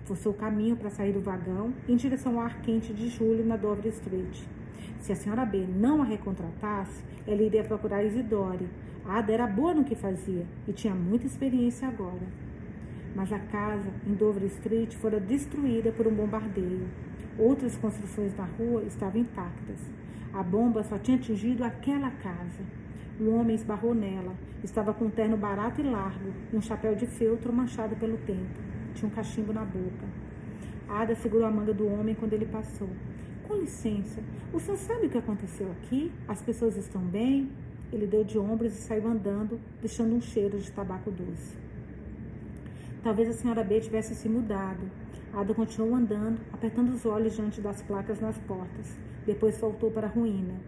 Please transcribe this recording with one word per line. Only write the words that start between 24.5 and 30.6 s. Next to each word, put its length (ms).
Estava 300
com 120
um 40
terno 260
barato 460
e 20
largo 480
e 20
um 60
chapéu 320
de 140
feltro 440
manchado 440
pelo 220
tempo. 420
Tinha 160
um 40
cachimbo 380
na 140
boca. 400